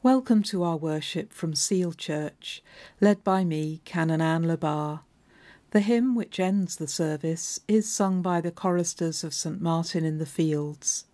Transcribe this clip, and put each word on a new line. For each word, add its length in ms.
Welcome 420
to 180
our 140
worship 540
from 220
Seal 400
Church, 680
led 240
by 200
me, 420
Canon 340
Anne 260
Labar. 560
The 100
hymn 360
which 240
ends 380
the 100
service 800
is 200
sung 360
by 180
the 80
choristers 760
of 80
Saint 300
Martin 420
in 140
the 80
Fields. 880